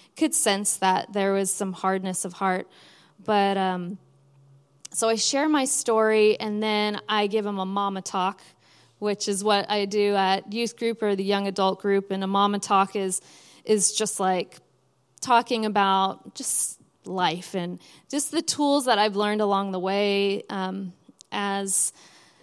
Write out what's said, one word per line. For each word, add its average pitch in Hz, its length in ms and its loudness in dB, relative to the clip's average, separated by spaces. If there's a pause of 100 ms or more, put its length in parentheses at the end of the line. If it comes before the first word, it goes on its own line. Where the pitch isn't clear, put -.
(160)
could 320 160 0
sense 208 440 0
that 185 360 0
there 196 200 0
was 196 180 0
some 190 220 -4
hardness 190 520 -2
of 180 100 -10
heart. 190 340 -2 (560)
But, 196 320 2
um, 185 420 -4 (920)
so - 160 0
I 226 80 2
share 277 320 0
my 294 160 4
story, 220 760 4
and 214 240 -4
then 214 460 0
I 214 180 2
give 214 180 -2
'em 202 140 -4
a 190 80 -4
mama 196 360 -4
talk, 190 380 -4 (600)
which 208 260 -2
is 196 160 -2
what 202 260 2
I 208 160 0
do 202 300 2
at 190 380 0
youth 226 240 -4
group 226 260 -2
or 208 140 0
the 196 80 -4
young 196 240 0
adult 190 320 0
group. 196 320 0
And 190 100 -2
a 190 60 -2
mama 202 320 2
talk 196 340 2
is, 190 260 -2 (440)
is 208 280 2
just, - 280 -4
like, 185 400 -2 (600)
talking 233 460 2
about 196 720 0
just - 420 -4 (260)
life 180 500 -2
and 175 260 -4 (280)
just 285 220 -4
the 311 120 -2
tools 285 420 0
that 240 140 2
I've 208 180 2
learned 208 240 0
along 196 320 0
the 185 80 -4
way, 202 680 0
um, 190 440 -6 (400)
as 196 600 -2 (500)